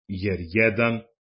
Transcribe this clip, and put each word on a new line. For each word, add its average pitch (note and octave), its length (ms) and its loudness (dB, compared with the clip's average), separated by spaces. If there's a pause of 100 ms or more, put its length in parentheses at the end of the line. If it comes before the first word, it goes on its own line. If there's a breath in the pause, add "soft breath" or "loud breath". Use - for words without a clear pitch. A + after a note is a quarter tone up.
Jer F#2+ 320 -2
jedan A2 640 2 (180)